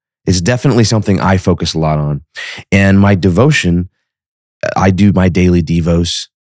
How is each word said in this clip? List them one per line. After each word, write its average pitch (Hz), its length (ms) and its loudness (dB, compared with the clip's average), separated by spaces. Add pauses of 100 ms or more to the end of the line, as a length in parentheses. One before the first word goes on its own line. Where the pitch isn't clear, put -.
(260)
it's 92 140 0
definitely 120 440 0
something 101 340 0
I 92 200 0
focus 87 360 -4
a 80 60 -4
lot 78 180 -2
on. 73 240 -4 (480)
And 98 300 2
my 101 160 4
devotion, 90 720 0 (880)
I 95 160 2
do 95 200 2
my 92 160 2
daily 87 340 2
devos, 85 680 -2 (180)